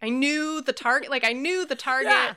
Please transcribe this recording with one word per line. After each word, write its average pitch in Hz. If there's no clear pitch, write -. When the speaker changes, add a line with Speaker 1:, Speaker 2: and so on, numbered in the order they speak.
Speaker 1:
I 220
knew 302
the 262
Target, 262
like, 254
I 226
knew 339
the 262
Target. 262
Speaker 2:
Yeah. 480